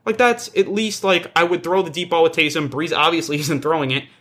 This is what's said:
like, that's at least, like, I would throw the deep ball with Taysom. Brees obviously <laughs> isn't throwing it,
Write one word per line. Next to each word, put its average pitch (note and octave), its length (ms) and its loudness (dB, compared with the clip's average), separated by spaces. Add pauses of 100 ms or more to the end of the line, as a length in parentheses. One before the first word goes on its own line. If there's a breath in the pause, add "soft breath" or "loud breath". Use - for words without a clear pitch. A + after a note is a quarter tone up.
like, A3+ 140 -2
that's A#3+ 360 2
at G3 180 2
least, G#3+ 300 -4
like, F3+ 320 0
I E3 100 4
would F3 200 0
throw F3+ 180 2
the E3 80 -8
deep F3 200 -6
ball E3 120 4
with E3 100 4
Taysom. D3+ 360 0
Brees D3 260 -6
obviously D#3 420 0
<laughs> D3 40 -4
isn't C#3+ 220 -2
throwing D3+ 280 0
it, C#3 140 -2 (160 soft breath)